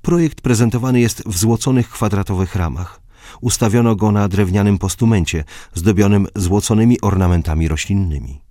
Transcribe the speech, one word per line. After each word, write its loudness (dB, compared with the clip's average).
Projekt 0
prezentowany 2
jest 0
w -6
złoconych 0
kwadratowych -2
ramach. -6
Ustawiono 2
go 0
na 2
drewnianym 2
postumencie, 0
zdobionym 2
złoconymi 2
ornamentami 0
roślinnymi. -4